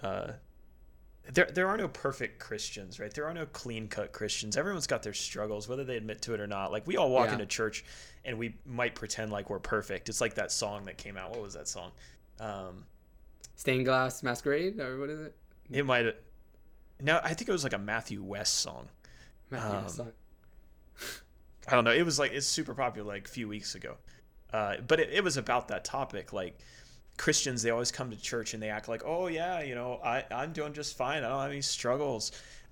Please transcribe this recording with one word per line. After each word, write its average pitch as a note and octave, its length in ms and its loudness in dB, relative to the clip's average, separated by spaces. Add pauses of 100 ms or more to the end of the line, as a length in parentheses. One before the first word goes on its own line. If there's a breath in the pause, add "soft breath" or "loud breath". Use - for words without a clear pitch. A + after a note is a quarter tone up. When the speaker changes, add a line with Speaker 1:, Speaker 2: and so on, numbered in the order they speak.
Speaker 1:
uh, G2 300 -2 (1000)
there, E3+ 220 6
there F#3 140 4
are G3+ 80 2
no G#3+ 100 0
perfect - 540 -2
Christians, - 580 -8
right? G#2+ 160 -6
There D3 120 -2
are E3 80 -4
no D#3+ 120 -4
clean-cut A2 680 -4
Christians. G#2+ 440 -2
Everyone's E3+ 320 2
got B2 160 0
their G#2 100 -4
struggles, G#2+ 540 -2
whether C3 160 -2
they B2+ 120 -2
admit A2 260 -4
to A#2 120 0
it G#2 60 0
or G#2 80 -2
not. G2 240 0
Like, A2 140 0
we F#3 100 2
all D#3 140 8
walk B2+ 180 8
Speaker 2:
Yeah. G#2 60 2
Speaker 1:
into G#2 120 0
church A2 380 -2 (400 loud breath)
and A#2+ 140 -4
we A#2 180 -4 (100)
might A#2+ 300 0
pretend A2 340 -4
like G2+ 200 -2
we're F#2+ 100 -2
perfect. G2+ 480 0
It's - 120 -2
like A#2 140 2
that G2+ 160 0
song G2+ 360 -2
that F#2 120 -8
came G2+ 180 -10
out. F#2 140 -6
What A2+ 120 -6
was G2 120 -10
that D2 140 -8
song? F2+ 240 -8 (480 loud breath)
Um, F#2+ 440 -6 (680)
Speaker 2:
Stained C3 300 2
Glass C3 400 4
Masquerade, D3+ 560 2
or C3 180 -4
what C#3 120 -4
is D#3 100 -6
it? D#3 140 -12 (360)
Speaker 1:
It C#3 140 2
might, A#2+ 300 6 (840)
no, D3+ 240 6
I D#3+ 120 0
think - 160 -2
it - 20 4
was, F3 100 2
like, C3 120 0
a G#2 40 0
Matthew G2+ 440 -2
West G2 380 0
song. - 280 -6 (600 loud breath)
Speaker 2:
Matthew A2 260 -2
Speaker 1:
Um, G2 80 -2
Speaker 2:
West F#2 120 -6
song. A#2 160 -8 (1600 loud breath)
Speaker 1:
I - 60 6
don't B2 100 8
know. A#2 80 8
It D#3 120 8
was, D3+ 140 2
like, C#3 140 4
it's C3+ 140 0
super - 260 0
popular, A2 400 -2
like, G2 160 -8
a - 20 -16
few A#2+ 180 -4
weeks G#2 260 -6
ago. F#2 220 -10 (540 loud breath)
Uh, G#2 260 2 (100)
but D#3+ 120 8
it, D#3+ 140 4
it F#3+ 100 4
was E3+ 140 2
about A#2+ 320 2
that G2 160 -2
topic, A2+ 480 -4
like, F#2 260 -4 (600 loud breath)
Christians, C3 440 2
they A#2 80 2
always A#2+ 220 2
come C3 180 -4
to G#2+ 60 -8
church A2+ 380 -4
and A2 80 -6
they G#2+ 80 -2
act G#2+ 180 -4
like, A#2 160 -4
"Oh, E3+ 220 0
yeah, E3+ 340 0
you C#3 140 -4
know, B2 280 -2
I, B2 280 2
I'm C#3 220 -2
doing D3+ 200 -4
just D3 240 -6
fine. C#3 280 2
I A2+ 40 0
don't C#3 120 2
have C#3 100 0
any C#3+ 100 -4
struggles." B2+ 720 2 (400 loud breath)